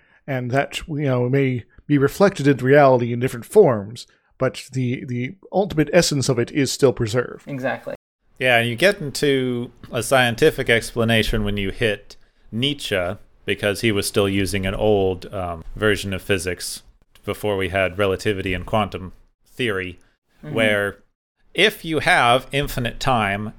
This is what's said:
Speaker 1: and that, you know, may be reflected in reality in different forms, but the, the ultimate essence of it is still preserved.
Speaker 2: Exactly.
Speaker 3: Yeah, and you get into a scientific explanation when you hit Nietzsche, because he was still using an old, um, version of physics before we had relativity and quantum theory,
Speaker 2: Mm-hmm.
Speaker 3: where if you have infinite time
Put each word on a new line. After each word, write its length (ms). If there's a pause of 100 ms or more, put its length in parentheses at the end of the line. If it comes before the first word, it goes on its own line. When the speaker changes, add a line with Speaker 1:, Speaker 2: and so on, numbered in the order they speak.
(260)
Speaker 1:
and 240
that, 380
you 140
know, 260
may 360 (220)
be 120
reflected 500
in 80
reality 560
in 80
different 240
forms, 600 (320)
but 340
the, 320
the 320 (160)
ultimate 400
essence 360
of 120
it 100
is 220
still 200
preserved. 540
Speaker 2:
Exactly. 480 (460)
Speaker 3:
Yeah, 180
and 100
you 60
get 260
into 680 (220)
a 100
scientific 640
explanation 760
when 120
you 140
hit 460 (340)
Nietzsche, 640 (300)
because 380
he 100
was 160
still 200
using 380
an 80
old, 580
um, 300 (140)
version 360
of 80
physics 640 (420)
before 320
we 120
had 280
relativity 560
and 140
quantum 460 (340)
theory, 540 (420)
Speaker 2:
Mm-hmm. 120
Speaker 3:
where 440 (560)
if 300
you 160
have 500
infinite 480
time 600